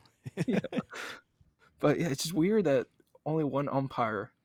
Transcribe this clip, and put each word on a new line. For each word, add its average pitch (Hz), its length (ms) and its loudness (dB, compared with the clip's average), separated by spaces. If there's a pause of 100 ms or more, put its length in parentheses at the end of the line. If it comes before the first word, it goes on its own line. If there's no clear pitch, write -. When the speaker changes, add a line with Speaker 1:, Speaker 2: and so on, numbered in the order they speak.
(360)
Speaker 1:
<laughs> - 0 -
Speaker 2:
<laughs> - 120 -4
Yeah. 208 120 2 (1200)
But, 147 200 2
yeah, 165 100 0
it's - 140 -4
just 165 100 -6
weird 202 320 4
that 135 220 4 (380)
only 156 180 0
one 139 260 -2
umpire 117 640 -2 (120)